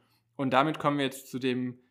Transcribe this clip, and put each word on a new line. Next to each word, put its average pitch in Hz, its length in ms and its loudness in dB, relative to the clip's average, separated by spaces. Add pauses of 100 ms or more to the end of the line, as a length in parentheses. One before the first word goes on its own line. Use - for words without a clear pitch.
(360)
Und 135 160 -2
damit 143 260 4
kommen 147 220 0
wir 139 60 2
jetzt - 260 -8
zu 131 80 -6
dem 123 400 -2 (120)